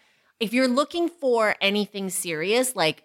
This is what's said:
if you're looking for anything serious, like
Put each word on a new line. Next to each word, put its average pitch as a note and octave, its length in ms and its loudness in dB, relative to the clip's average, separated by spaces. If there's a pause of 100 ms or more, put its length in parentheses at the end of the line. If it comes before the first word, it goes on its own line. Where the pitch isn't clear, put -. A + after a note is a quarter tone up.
(380)
if G#3 140 -4
you're B3+ 160 4
looking D4+ 400 0
for A#3 520 0
anything G3 500 -2
serious, F#3 680 -2
like D#3+ 280 0